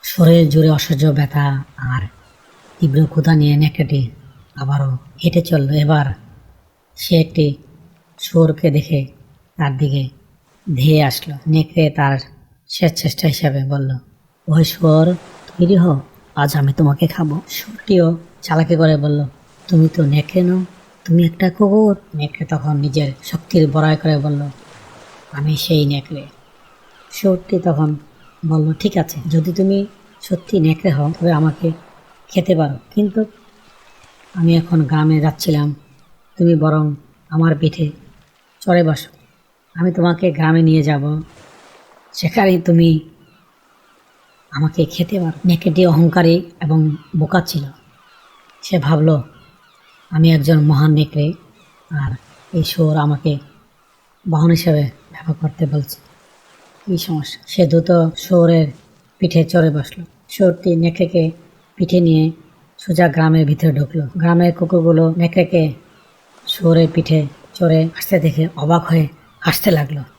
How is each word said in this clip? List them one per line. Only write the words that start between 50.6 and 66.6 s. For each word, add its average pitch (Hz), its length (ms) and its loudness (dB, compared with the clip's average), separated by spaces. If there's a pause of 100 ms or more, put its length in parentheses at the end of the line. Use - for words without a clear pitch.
নেকড়ে, 147 420 -2 (560)
আর 143 220 -6 (420)
এই 165 100 0
শুয়োর 156 340 -2
আমাকে 147 400 -2 (880)
বাহন 160 220 2
হিসেবে 156 400 2 (220)
ব্যবহার 165 220 -8
করতে 156 320 -4
বলছে, 143 320 -6 (880)
কী 180 120 -4
সমস্যা?" 160 500 -8
সে 175 200 2
দ্রুত 165 500 2
শুয়োরের 170 500 2 (520)
পিঠে 165 240 2
চড়ে 160 260 2
বসল। 147 340 -6 (260)
শুয়োরটি 175 460 0
নেকড়েকে 165 560 0 (440)
পিঠে 180 240 0
নিয়ে 160 320 2 (460)
সোজা 175 300 0
গ্রামের 160 380 2
ভিতরে 151 260 0
ঢুকলো। 143 360 -4 (100)
গ্রামের 170 360 2
কুকুরগুলো 165 640 0
নেকড়েকে 170 560 0 (720)
শুয়োরের 165 460 2